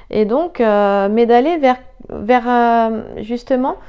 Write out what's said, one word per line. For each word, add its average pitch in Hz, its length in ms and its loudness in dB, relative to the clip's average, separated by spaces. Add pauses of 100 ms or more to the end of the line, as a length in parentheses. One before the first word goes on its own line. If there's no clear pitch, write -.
Et 214 160 0
donc, 285 360 -2
euh, 202 500 2
mais 233 160 2
d'aller 254 320 2
vers, 254 200 2 (300)
vers, 240 400 -2
euh, 233 760 0
justement 254 540 -4 (120)